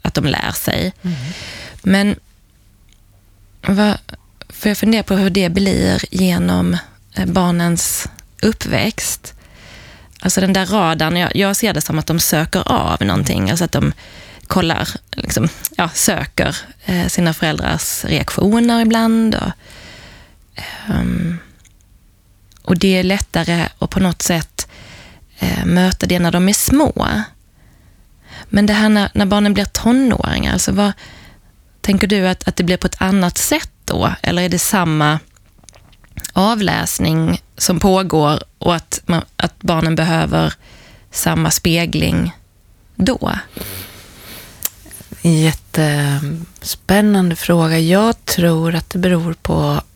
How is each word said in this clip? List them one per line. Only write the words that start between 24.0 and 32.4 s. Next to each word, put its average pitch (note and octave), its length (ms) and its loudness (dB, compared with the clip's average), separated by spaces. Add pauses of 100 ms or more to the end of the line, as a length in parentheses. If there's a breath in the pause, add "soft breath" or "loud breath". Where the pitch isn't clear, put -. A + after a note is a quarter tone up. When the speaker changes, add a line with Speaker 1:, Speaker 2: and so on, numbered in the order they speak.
Speaker 1:
något F3+ 220 0
sätt, - 460 -2 (680 loud breath)
eh, F3+ 260 -2
möta F3+ 420 2
det F3+ 120 0
när E3+ 120 2
de F3+ 180 2
är G#3 40 2
små. - 560 2 (1400 loud breath)
Men G#3 180 4
det G#3 60 2
här G#3+ 160 4
när, G#3 260 4
när G3+ 120 2
barnen G#3 280 2
blir G3+ 100 0
tonåringar, - 880 0
alltså F#3+ 200 0
vad G3+ 200 2 (880 loud breath)
tänker G3 260 2
du F#3+ 220 2
att, F#3 200 -2